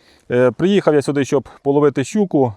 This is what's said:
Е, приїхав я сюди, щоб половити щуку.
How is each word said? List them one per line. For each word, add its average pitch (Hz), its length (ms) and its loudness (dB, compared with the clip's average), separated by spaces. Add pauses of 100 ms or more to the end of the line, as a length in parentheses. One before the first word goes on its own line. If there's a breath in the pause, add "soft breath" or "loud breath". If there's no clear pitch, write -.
(300 soft breath)
Е, 123 200 2
приїхав 170 440 0
я 143 80 2
сюди, 143 220 -2
щоб 135 240 -4 (140)
половити 143 420 0
щуку. 147 520 -2